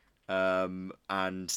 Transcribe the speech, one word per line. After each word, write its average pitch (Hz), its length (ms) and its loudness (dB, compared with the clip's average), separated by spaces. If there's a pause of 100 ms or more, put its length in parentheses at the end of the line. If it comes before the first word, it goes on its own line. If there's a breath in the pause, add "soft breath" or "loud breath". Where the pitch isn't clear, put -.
(300)
um, 92 640 2 (180)
and 95 480 -2